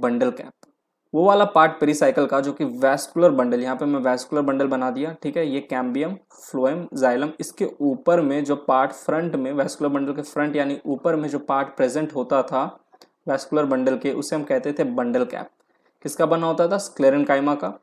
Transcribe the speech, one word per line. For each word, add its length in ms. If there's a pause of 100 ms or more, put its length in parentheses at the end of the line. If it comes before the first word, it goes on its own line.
bundle 320
cap। 180 (640)
वो 100
वाला 200
पार्ट 280
पेरिसाइकिल 540
का 140
जो 120
कि 120
वैस्कुलर 640
बंडल, 320
यहाँ 140
पे 80
मैं 160
वैस्कुलर 420
बंडल 240
बना 240
दिया, 320
ठीक 140
है, 120
ये 120
कैम्बियम, 540 (360)
फ्लोएम, 440
जाइलम, 360 (100)
इसके 280 (120)
ऊपर 400
में 240
जो 120
पार्ट 360
फ्रंट 440
में, 160
वैस्कुलर 380
बंडल 220
के 100
फ्रंट 340
यानी 300
ऊपर 300
में 120
जो 100
पार्ट 300
प्रेजेंट 460
होता 280
था 420 (440)
वैस्कुलर 360
बंडल 340
के, 140
उसे 240
हम 80
कहते 280
थे 120
बंडल 400
कैप। 240 (540)
किसका 240
बना 200
होता 220
था? 80
sclerenchyma 840
का, 220